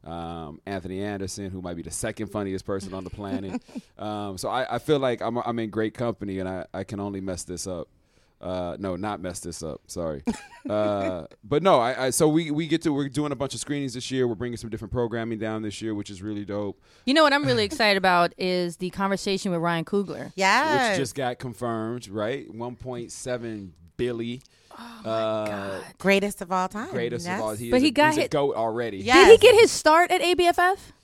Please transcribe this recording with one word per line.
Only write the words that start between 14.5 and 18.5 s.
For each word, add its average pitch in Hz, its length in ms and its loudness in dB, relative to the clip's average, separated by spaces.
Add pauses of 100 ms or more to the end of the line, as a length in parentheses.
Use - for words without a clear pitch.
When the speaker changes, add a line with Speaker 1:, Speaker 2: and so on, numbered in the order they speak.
Speaker 1:
some 117 120 -10
different 107 220 -8
programming 117 480 -2
down 110 240 -4
this 104 180 -8
year, 110 140 -4
which 104 160 -8
is 92 100 -12
really 104 240 -6
dope. 101 340 -6 (260)
Speaker 3:
You 262 100 2
know 320 80 6
what 285 100 6
I'm - 120 0
really 233 180 2
excited 208 340 2
about 175 400 4
is 180 400 -2